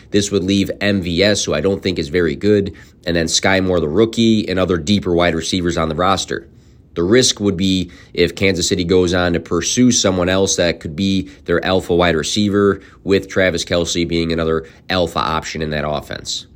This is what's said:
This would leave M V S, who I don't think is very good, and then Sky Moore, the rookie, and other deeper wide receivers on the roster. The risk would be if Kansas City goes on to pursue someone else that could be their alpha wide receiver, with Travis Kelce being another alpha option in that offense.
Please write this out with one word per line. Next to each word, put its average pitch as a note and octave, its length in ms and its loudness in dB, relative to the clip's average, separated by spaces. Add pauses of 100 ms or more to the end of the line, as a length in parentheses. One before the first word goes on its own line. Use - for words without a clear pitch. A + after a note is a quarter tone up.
This G2+ 220 0
would F#2+ 120 0
leave G2 280 0 (100)
M G2+ 220 0
V E2+ 180 0
S, G2+ 240 2
who D#2+ 80 -2
I D2+ 80 -2
don't G2 220 0
think F#2 160 -2
is D2 100 -6
very E2 260 0
good, G2+ 400 2 (300)
and E2+ 100 -2
then D#2+ 120 0
Sky F#2+ 340 0
Moore, F#2 180 2
the D#2 80 0
rookie, A2+ 640 2
and F#2 80 -2
other F2+ 220 2
deeper F2+ 340 0
wide E2+ 220 2
receivers E2+ 420 -2
on D#2+ 120 0
the D#2 60 -4
roster. F2+ 540 -2 (460)
The E2+ 80 -2
risk B2 360 2
would G2+ 180 0
be F#2 340 0 (220)
if E2+ 220 0
Kansas F2+ 320 0
City F2+ 160 0
goes F#2 320 2
on F2 180 0
to E2 60 -2
pursue A2+ 520 0
someone F2+ 380 2
else F#2+ 280 2
that E2+ 220 0
could D#2+ 160 -10
be F#2+ 280 0 (220)
their F2 200 0
alpha F2+ 300 0
wide E2+ 200 2
receiver, G2+ 680 0 (200)
with F#2+ 240 0
Travis F2+ 380 0
Kelce F2 420 -2
being E2 240 -2
another D#2+ 360 -2 (240)
alpha F2 260 -2
option D#2 460 -4
in D2+ 80 -4
that D2+ 180 -4
offense. - 560 -8 (100)